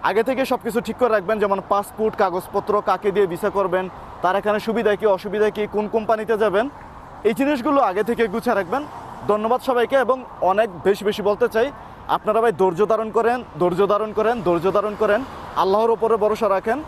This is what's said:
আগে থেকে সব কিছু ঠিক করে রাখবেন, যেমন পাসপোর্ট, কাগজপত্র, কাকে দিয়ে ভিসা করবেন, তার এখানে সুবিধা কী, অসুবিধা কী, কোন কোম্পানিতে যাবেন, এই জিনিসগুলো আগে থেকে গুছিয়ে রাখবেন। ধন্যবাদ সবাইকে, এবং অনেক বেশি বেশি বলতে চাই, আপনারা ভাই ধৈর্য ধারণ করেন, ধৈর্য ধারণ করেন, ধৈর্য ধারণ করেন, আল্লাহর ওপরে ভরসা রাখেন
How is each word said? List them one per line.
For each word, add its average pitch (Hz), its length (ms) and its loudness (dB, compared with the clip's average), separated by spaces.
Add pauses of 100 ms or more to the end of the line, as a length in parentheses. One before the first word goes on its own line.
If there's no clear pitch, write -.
আগে 190 200 2
থেকে 262 220 0
সব 254 180 -2
কিছু 220 180 -2
ঠিক 214 160 -8
করে 247 120 2
রাখবেন, 208 300 0
যেমন 190 300 0
পাসপোর্ট, 208 460 -2
কাগজপত্র, 196 720 0
কাকে 196 260 0
দিয়ে 196 160 2
ভিসা 170 220 -2
করবেন, 185 400 0 (320)
তার 180 140 2
এখানে 208 240 0
সুবিধা 214 360 0
কী, 208 100 -6
অসুবিধা 208 440 2
কী, 208 220 -4
কোন 208 160 -2
কোম্পানিতে 214 500 0
যাবেন, 214 320 2 (540)
এই 214 100 2
জিনিসগুলো 277 480 2
আগে 202 220 2
থেকে 226 240 0
গুছিয়ে 220 280 -2
রাখবেন। 202 300 -2 (420)
ধন্যবাদ 220 340 0
সবাইকে, 240 340 0
এবং 262 280 2 (180)
অনেক 202 280 2 (140)
বেশি 196 220 2
বেশি 208 160 -2
বলতে 208 280 2
চাই, 240 220 0 (360)
আপনারা 214 340 0
ভাই 233 100 4
ধৈর্য 185 340 2
ধারণ 220 260 0
করেন, 233 320 0 (160)
ধৈর্য 180 280 2
ধারণ 208 260 0
করেন, 220 280 0
ধৈর্য 175 300 2
ধারণ 208 280 0
করেন, 214 220 2 (340)
আল্লাহর 196 340 2
ওপরে 226 280 2
ভরসা 214 320 0
রাখেন 220 380 0